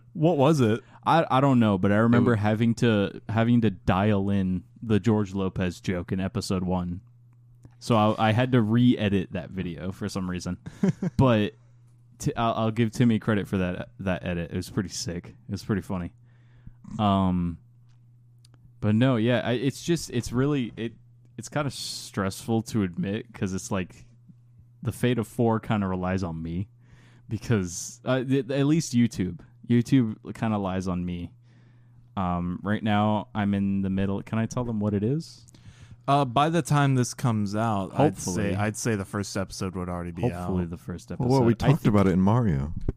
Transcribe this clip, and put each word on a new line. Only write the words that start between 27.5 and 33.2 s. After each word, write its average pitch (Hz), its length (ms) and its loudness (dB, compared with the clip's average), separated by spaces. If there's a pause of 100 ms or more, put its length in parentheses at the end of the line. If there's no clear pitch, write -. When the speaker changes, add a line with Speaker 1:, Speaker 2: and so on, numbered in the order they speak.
Speaker 2:
uh, 131 180 0
th-, 131 260 0
at 139 160 2
least 156 280 0
YouTube, 107 460 2 (280)
YouTube 120 480 4 (200)
kinda 110 220 -2
lies 95 300 -2
on 90 180 -2
me. 87 260 -8 (840)
Um, 90 480 -2
right 104 200 -2
now 107 520 0